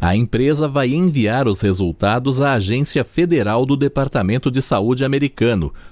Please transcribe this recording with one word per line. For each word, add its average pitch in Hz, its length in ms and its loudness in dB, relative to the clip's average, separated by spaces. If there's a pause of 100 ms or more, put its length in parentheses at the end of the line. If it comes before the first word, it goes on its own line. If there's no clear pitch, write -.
A 90 140 2
empresa 135 500 0
vai 135 280 0
enviar 139 520 2
os 104 140 0
resultados 104 800 0
à 139 140 2
Agência 120 500 0
Federal 131 640 0
do 143 100 0
Departamento 131 760 -2
de 131 120 -2
Saúde 123 420 0
americano, 120 720 0 (180)